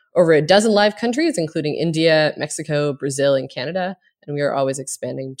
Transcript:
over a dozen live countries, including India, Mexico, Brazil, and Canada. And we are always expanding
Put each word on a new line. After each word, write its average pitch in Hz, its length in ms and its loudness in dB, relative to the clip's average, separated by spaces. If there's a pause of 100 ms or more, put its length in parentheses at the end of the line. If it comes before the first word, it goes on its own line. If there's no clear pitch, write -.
(160)
over 165 180 6
a 147 80 6
dozen 202 300 4
live 208 240 2
countries, 254 420 -2
including 151 380 -4
India, 160 600 2
Mexico, 147 540 -4
Brazil, 139 440 0
and 135 160 -4
Canada. 180 460 -6 (280)
And 147 100 -8
we 143 60 -4
are 143 120 -2
always 135 260 -2
expanding 135 600 -10